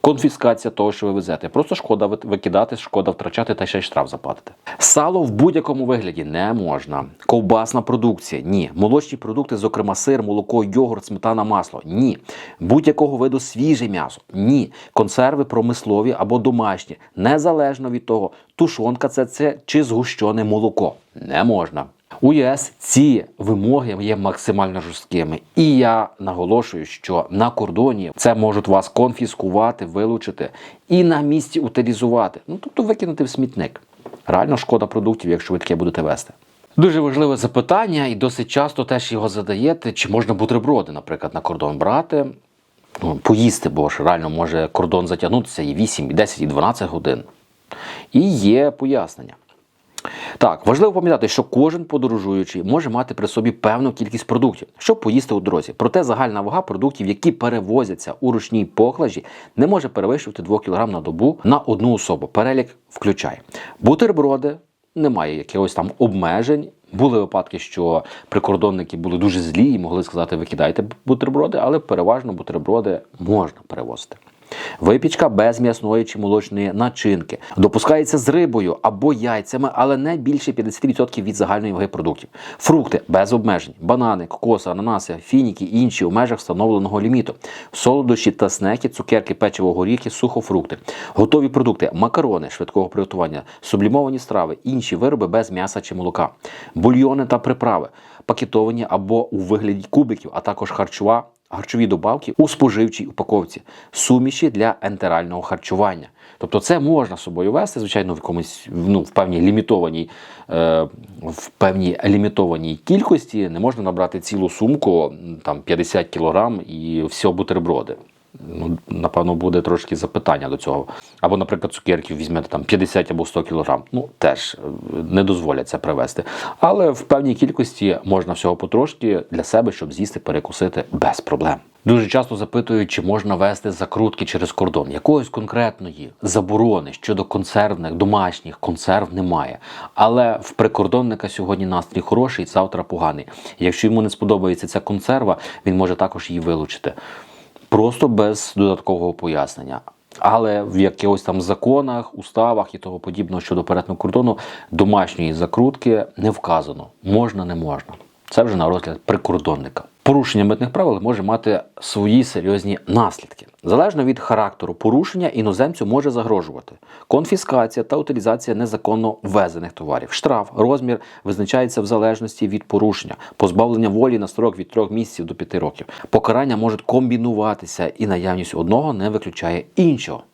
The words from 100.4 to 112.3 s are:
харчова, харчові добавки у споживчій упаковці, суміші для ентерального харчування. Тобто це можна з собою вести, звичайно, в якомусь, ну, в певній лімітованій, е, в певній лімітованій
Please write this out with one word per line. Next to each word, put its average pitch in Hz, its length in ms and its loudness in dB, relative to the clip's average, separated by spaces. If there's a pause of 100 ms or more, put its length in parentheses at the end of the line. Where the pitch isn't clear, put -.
харчова, 104 520 0 (260)
харчові 110 380 0
добавки 98 500 0
у 156 100 6
споживчій 110 580 2
упаковці, - 560 -2 (300)
суміші 135 580 2
для 110 320 2
ентерального 87 600 -2
харчування. 92 640 -2 (300)
Тобто - 220 -2
це 170 200 2
можна 139 380 2
з - 40 -16
собою 90 300 -2
вести, 151 280 -2
звичайно, 98 340 -2
в 78 40 -6
якомусь, - 540 -8
ну, 87 300 2
в - 80 -6
певній 90 320 2
лімітованій, 90 680 2 (400)
е, 82 380 2 (340)
в 80 260 -12
певній 92 580 0
лімітованій 95 720 2